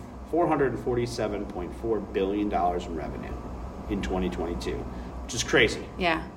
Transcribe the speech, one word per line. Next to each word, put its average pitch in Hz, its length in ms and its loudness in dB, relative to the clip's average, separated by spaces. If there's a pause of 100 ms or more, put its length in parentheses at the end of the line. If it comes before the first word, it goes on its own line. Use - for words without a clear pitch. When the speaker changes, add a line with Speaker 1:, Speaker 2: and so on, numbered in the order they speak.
(300)
Speaker 1:
four 165 180 4
hundred 143 260 4
and 110 100 -6
forty-seven 113 640 0
point - 340 -6
four 113 180 2
billion 101 480 2
dollars 87 380 2
in 85 100 -4
revenue 71 380 -6 (560)
in 98 140 0
twenty 92 260 2
twenty-two, - 480 -2 (460)
which - 100 -6
is 117 100 0
crazy. - 400 6 (140)
Speaker 2:
Yeah, 165 260 2 (140)